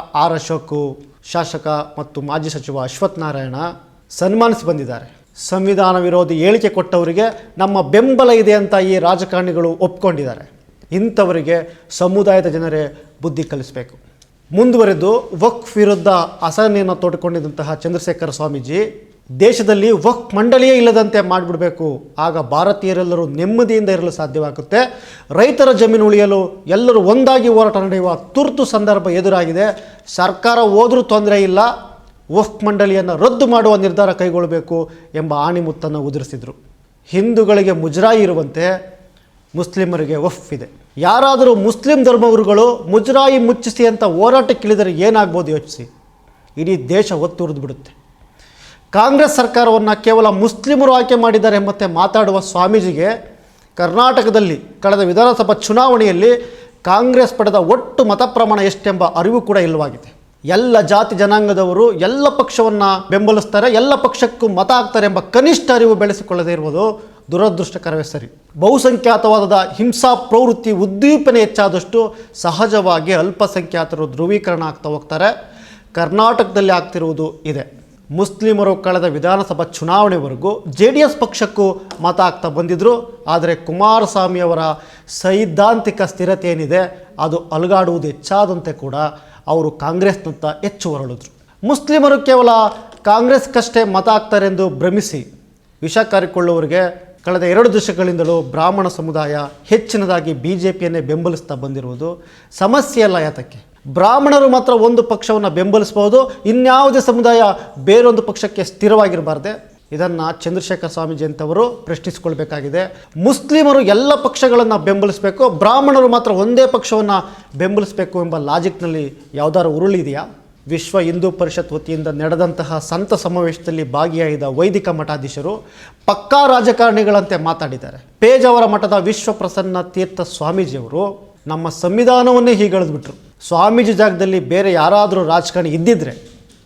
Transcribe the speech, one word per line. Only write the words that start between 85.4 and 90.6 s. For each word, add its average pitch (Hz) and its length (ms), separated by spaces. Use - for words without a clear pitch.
ಸ್ಥಿರತೆ 180 500
ಏನಿದೆ 165 560
ಅದು 156 180
ಅಲುಗಾಡುವುದು 170 560
ಹೆಚ್ಚಾದಂತೆ 175 640
ಕೂಡ 135 220
ಅವರು 156 240
ಕಾಂಗ್ರೆಸ್ನತ್ತ 165 760
ಹೆಚ್ಚು 180 440